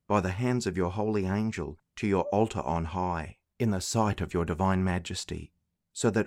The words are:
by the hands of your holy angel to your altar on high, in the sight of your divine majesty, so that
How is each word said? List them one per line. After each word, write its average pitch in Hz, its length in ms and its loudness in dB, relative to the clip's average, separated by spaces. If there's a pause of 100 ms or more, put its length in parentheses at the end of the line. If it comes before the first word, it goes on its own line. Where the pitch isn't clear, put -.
by 104 120 4
the 92 120 0
hands 123 340 0
of 87 100 -2
your 87 140 0
holy 104 340 0
angel 95 540 -2 (180)
to 110 120 -2
your 95 160 4
altar 104 380 2
on 80 240 0
high, 87 500 -4 (200)
in 113 140 2
the 95 100 0
sight 107 420 0
of 82 100 -6
your 85 140 2
divine 92 360 2
majesty, 87 720 -4 (400)
so - 160 2
that 202 180 2